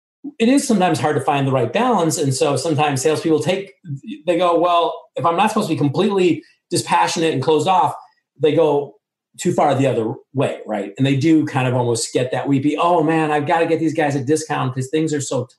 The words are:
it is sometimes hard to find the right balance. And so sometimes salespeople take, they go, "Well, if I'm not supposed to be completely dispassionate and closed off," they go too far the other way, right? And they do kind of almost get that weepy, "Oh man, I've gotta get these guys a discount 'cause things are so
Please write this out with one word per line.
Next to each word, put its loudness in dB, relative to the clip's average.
it 2
is 2
sometimes 2
hard 0
to -2
find 0
the 0
right 0
balance. 0
And 0
so 0
sometimes 0
salespeople 2
take, -4
they 2
go, 2
"Well, 2
if -4
I'm 0
not 2
supposed -2
to -2
be -2
completely 0
dispassionate 0
and -2
closed 2
off," 2
they 2
go 0
too 0
far 2
the 2
other -2
way, -2
right? -6
And 2
they 2
do 4
kind -2
of 0
almost -2
get -2
that -4
weepy, 0
"Oh 2
man, 2
I've 0
gotta 2
get 0
these 0
guys 0
a -4
discount -2
'cause -6
things -2
are -2
so -4